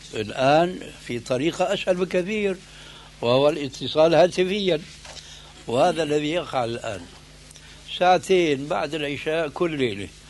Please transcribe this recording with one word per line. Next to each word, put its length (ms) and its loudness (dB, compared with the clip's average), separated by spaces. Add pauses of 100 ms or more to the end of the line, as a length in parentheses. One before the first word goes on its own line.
(140)
الآن 680 0 (260)
في 120 -6
طريقة 560 -2
أسهل 220 0
بكثير، 600 -2 (640)
وهو 280 4
الاتصال 680 2
هاتفياً، 680 2 (840)
وهذا 360 2
الذي 280 0
يقع 340 -2
الآن 360 -6 (1000)
ساعتين 680 4
بعد 280 -4
العشاء 540 -4
كل 300 -2
ليلة. 300 -2 (200)